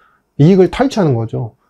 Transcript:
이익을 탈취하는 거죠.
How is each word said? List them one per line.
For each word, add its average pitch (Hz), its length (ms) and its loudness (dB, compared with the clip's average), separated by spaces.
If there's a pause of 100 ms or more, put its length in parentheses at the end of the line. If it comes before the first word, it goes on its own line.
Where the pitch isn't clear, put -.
(400)
이익을 175 320 4
탈취하는 214 440 -2
거죠. 113 400 -8 (140)